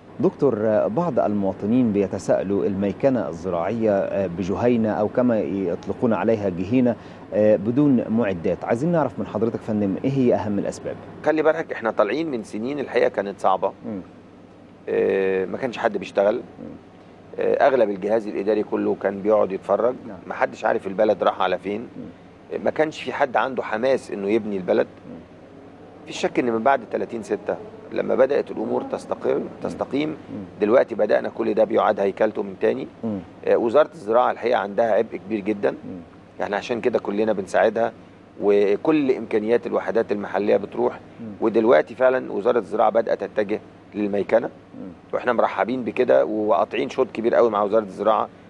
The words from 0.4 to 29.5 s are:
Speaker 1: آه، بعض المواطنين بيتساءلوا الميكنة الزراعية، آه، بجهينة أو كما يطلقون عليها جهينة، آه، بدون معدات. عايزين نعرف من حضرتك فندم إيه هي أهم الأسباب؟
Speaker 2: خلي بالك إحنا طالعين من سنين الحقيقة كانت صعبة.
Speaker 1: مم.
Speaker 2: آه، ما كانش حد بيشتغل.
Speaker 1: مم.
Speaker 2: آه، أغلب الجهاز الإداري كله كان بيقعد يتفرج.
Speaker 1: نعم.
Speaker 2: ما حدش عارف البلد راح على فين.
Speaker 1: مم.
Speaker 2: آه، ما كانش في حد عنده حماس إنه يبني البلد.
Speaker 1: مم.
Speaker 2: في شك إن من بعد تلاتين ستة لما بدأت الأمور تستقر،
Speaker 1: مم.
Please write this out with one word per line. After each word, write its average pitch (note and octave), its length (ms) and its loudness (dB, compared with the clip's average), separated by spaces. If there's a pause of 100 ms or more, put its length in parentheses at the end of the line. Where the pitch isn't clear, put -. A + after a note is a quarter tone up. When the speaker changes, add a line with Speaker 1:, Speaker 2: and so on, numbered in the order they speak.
Speaker 1:
آه، G#2+ 260 2
بعض B2+ 320 0
المواطنين G#2 760 2
بيتساءلوا F#2+ 720 0
الميكنة G2+ 640 0
الزراعية، F2+ 680 -2
آه، F#2+ 280 0
بجهينة G2+ 640 0
أو G2+ 180 0
كما B2 320 2
يطلقون F#2+ 720 -2
عليها G#2 360 2
جهينة، A2 480 2 (380)
آه، G#2+ 220 6
بدون B2 520 4
معدات. F#2+ 560 0
عايزين A#2+ 280 0
نعرف C#3+ 260 0
من G#2 80 -6
حضرتك A2 340 -2
فندم G#2 340 0 (100)
إيه C#3 60 0
هي B2+ 240 4
أهم G2+ 240 0
الأسباب؟ - 380 -6 (280)
Speaker 2:
خلي D#3 180 2
بالك D#3 300 2
إحنا A2+ 180 -2
طالعين B2 400 0
من A#2 120 -4
سنين A#2 360 -6
الحقيقة B2+ 300 2
كانت G2+ 320 -4
صعبة. F#2+ 320 0 (140)
Speaker 1:
مم. G#2 140 -8 (880)
Speaker 2:
آه، G2 560 2
ما G2 140 -6
كانش B2 200 -6
حد A2 180 0
بيشتغل. G2 380 2
Speaker 1:
مم. C3 60 -4 (1000)
Speaker 2:
آه، G2 280 2
أغلب A#2+ 240 4
الجهاز G2+ 360 -2
الإداري G#2 360 0
كله G#2 400 -2
كان G2+ 200 -2
بيقعد G#2 300 2
يتفرج. G#2 420 0 (140)
Speaker 1:
نعم. F#2+ 180 -14
Speaker 2:
ما - 80 -8
حدش B2+ 300 -2
عارف A2+ 220 0
البلد G2 360 2
راح G2 180 2
على F#2 180 0
فين. G2+ 220 -6
Speaker 1:
مم. A#2+ 60 -10 (680)
Speaker 2:
آه، - 40 -4
ما A2 120 -2
كانش D#3 320 -2
في B2 100 -6
حد C3+ 240 0
عنده A#2 260 0
حماس A#2+ 480 0
إنه G2+ 200 -4
يبني G#2+ 260 0
البلد. G#2+ 300 2
Speaker 1:
مم. - 280 -18 (920)
Speaker 2:
في - 60 -12
شك F3 260 -4
إن B2 140 2
من A2+ 100 0
بعد C3+ 180 4 (100)
تلاتين G#2+ 320 -6
ستة G2 340 -4 (360)
لما G2 220 -2
بدأت B2+ 360 2
الأمور A#2 320 -4
تستقر، - 560 -4
Speaker 1:
مم. C#3 60 -4 (180)